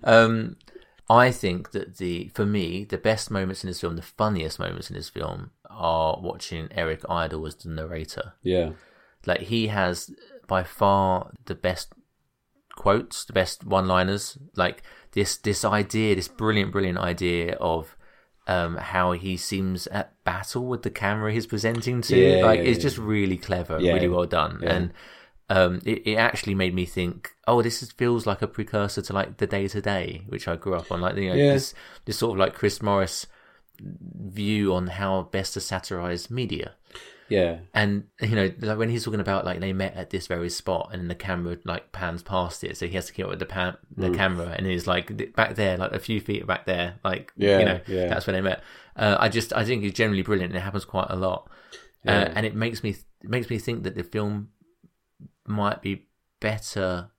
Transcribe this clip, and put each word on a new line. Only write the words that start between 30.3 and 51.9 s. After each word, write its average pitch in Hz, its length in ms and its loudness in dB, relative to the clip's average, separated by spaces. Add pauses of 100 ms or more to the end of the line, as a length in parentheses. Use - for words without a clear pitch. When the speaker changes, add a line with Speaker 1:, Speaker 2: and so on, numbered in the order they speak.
Speaker 1:
I 85 100 -2
grew 92 180 -2
up 82 160 -6
on. 87 100 -2
Like, 90 140 0
you 95 140 0
know, 92 60 0
Speaker 2:
Yeah. 143 180 6
Speaker 1:
this, 135 200 0 (320)
this 110 140 -4
sort 117 140 2
of, 95 40 -2
like, 95 160 4
Chris - 280 0
Morris 98 460 0 (540)
view 98 920 -2
on 90 120 0
how 95 360 0
best 95 300 -4
to 95 80 -6
satirize 90 680 -4
media. 120 440 -4 (560)
Speaker 2:
Yeah. 87 300 4 (140)
Speaker 1:
And, 101 320 2 (160)
you 113 140 0
know, 95 140 4 (120)
like, 107 160 -2
when 113 120 0
he's 117 140 -2
talking 107 160 -2
about, 98 260 0
like, 90 140 -4
they 95 140 -2
met 95 220 -2
at 87 160 -8
this 90 160 -6
very 87 220 -2
spot 87 440 -2
and 90 160 -6
the 87 60 -6
camera, 87 500 -4
like, 85 260 -6
pans 87 320 -6
past 90 400 -2
it, - 140 -8
so 85 100 -4
he 87 80 -6
has 90 120 -2
to - 60 -16
keep 95 120 -6
up 95 60 -6
with 87 80 -6
the 90 60 -4
pan-, 90 300 -4 (200)
the 92 140 -2
Speaker 2:
Mm. 90 60 2
Speaker 1:
camera, 87 420 0
and 95 80 -2
he's 90 220 0
like, 92 300 0
"Th-, - 160 -6
back 110 220 2
there, 95 220 2
like, 95 140 -2
a 107 80 -4
few 110 220 -2
feet 104 260 -4
back 90 180 -2
there," 87 380 -2
like, 92 340 -4
Speaker 2:
Yeah, 101 220 6
Speaker 1:
you 90 60 8
know, 92 220 2
Speaker 2:
yeah. 90 200 0
Speaker 1:
that's 92 200 -2
where 98 60 -2
they 92 80 2
met. 95 220 -2 (320)
Uh, 107 240 4
I 113 100 4
just, 110 240 0
I 113 120 0
think 113 180 0
it's 98 140 -2
generally 104 260 2
brilliant, 90 280 0
and 90 60 -4
it 87 60 -2
happens 98 220 -4
quite 92 240 -2
a 92 80 -2
lot. 92 320 -2 (560)